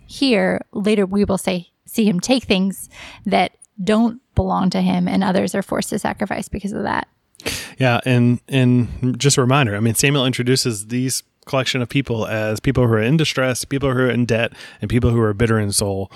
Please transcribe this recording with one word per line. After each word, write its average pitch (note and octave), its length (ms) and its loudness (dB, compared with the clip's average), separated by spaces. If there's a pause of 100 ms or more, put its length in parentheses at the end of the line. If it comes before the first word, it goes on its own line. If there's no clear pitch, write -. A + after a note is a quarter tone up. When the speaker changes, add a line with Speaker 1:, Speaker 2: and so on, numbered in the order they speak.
Speaker 1:
here, F#3+ 520 0 (140)
later G#3 320 0
we G3+ 180 0
will F#3+ 140 0
say, F3+ 320 -4 (160)
see - 180 0
him G3 160 2
take B3 240 0
things F#3+ 460 -2 (360)
that F#3+ 300 0 (260)
don't G#3+ 380 2 (160)
belong F#3+ 360 0
to F#3 100 0
him, F3+ 260 2
and F#3+ 160 0
others F#3+ 320 0
are G3 60 -2
forced - 300 -4
to G#3+ 80 -2
sacrifice - 500 -6
because G3 240 -8
of - 100 -6
that. - 240 -4 (680)
Speaker 2:
Yeah, A#2+ 260 2
and, B2 460 2
and B2 680 2
just C3+ 200 2
a C#3+ 40 4
reminder, B2 360 2
I - 20 -2
mean, A2 160 0
Samuel C#3+ 300 0
introduces B2 640 -2
these B2 360 -4 (220)
collection C3 360 -2
of A#2+ 80 -4
people A#2 360 -2
as G#2+ 360 -4
people B2+ 260 2
who A#2 60 2
are A2 80 4
in B2+ 160 2
distress, C3 480 0
people C3+ 260 -2
who B2+ 80 0
are B2+ 100 2
in A#2+ 160 0
debt, A2+ 280 -2 (280)
and G#2 80 -6
people A#2+ 200 2
who A#2 100 2
are G#2+ 140 2
bitter A2 260 2
in G2+ 140 -2
soul. G2 420 -2